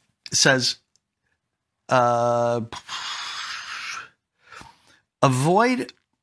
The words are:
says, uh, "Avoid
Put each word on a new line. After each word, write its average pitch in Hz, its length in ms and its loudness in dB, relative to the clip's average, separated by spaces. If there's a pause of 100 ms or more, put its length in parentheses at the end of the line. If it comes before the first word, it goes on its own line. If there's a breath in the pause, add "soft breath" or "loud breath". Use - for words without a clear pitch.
(320)
says, 131 460 2 (1120)
uh, 120 720 2 (2500 loud breath)
"Avoid 180 720 2 (300)